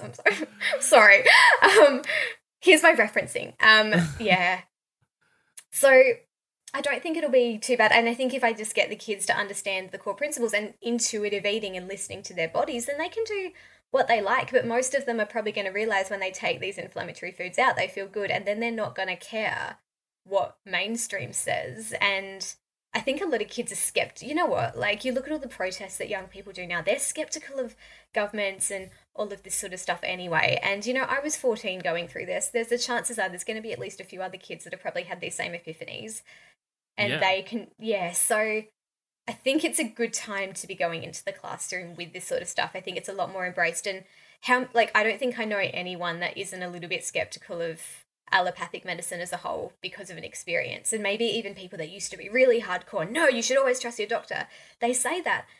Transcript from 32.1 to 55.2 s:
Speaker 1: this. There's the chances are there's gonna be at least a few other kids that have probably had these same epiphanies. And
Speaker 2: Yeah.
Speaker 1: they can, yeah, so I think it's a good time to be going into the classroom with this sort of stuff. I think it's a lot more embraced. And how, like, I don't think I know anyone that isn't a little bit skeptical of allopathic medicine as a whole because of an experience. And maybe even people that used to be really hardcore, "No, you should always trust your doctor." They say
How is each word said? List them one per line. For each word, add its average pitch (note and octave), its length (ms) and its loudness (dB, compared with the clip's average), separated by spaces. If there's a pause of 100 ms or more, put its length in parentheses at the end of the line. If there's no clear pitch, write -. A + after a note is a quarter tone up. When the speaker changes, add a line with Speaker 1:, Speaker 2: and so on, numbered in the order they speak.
Speaker 1:
this. F3+ 200 -4
There's A#3 200 -4
the A#3+ 100 0
chances A#3+ 420 -4
are F#3+ 100 0
there's F3+ 140 -8
gonna A3 180 -6
be A3 120 -10
at G3 60 -8
least G3 200 -10
a F3 60 -14
few F#3 160 -12
other F#3 160 -8
kids E3+ 260 -14
that E3+ 100 -12
have F#3 80 -12
probably F3+ 220 -6
had F3+ 180 -12
these F3 140 -8
same E3+ 180 -6
epiphanies. - 680 -12 (760)
And G#3 160 0
Speaker 2:
Yeah. D#3 60 -2
Speaker 1:
they F#3+ 220 2
can, G#3 380 -10
yeah, G3 320 -2
so G#3+ 520 0 (640)
I - 40 -8
think C#4+ 320 0
it's D#4+ 160 -2
a D#4 60 -2
good A3+ 280 -4
time G3 400 -6
to - 140 -10
be F#3+ 80 -12
going E3+ 280 -2
into - 200 -12
the G3 80 -6
classroom F3+ 640 -10
with E3+ 160 -12
this - 160 -12
sort - 140 -4
of F3+ 80 -10
stuff. - 260 -2
I F#3+ 60 -8
think F#3 160 -10
it's - 120 -8
a G3 40 -10
lot F#3 180 -4
more F#3 160 -6
embraced. F3 400 -2
And F#3+ 160 -8 (380)
how, B3+ 320 2
like, A3+ 200 4
I G#3+ 100 4
don't A3 140 0
think A#3+ 220 -4
I A3 60 -2
know G#3+ 120 -2
anyone F3 640 -4
that F3 180 -6
isn't F#3+ 240 -8
a F3+ 80 -6
little F3 200 -12
bit F3+ 160 -4
skeptical - 560 -6
of E3 200 -6 (520)
allopathic F#3 520 -2
medicine E3+ 340 -6
as F3+ 140 -6
a E3+ 40 -4
whole - 440 -8
because F#3+ 280 -14
of E3+ 80 -14
an E3 60 -12
experience. - 680 -4
And G#3+ 100 -2
maybe G#3+ 220 0
even G#3 300 -2
people F#3 220 -14
that D#3+ 120 -8
used F#3+ 220 -10
to F#3+ 60 -12
be E3 120 -14
really A#3 320 6
hardcore, F#3 480 -4
"No, D#4 180 2
you A#3+ 140 4
should B3+ 160 2
always B3+ 220 4
trust B3 200 -6
your G#3 80 -2
doctor." - 400 -4 (320)
They A#3+ 140 2
say D#4+ 280 0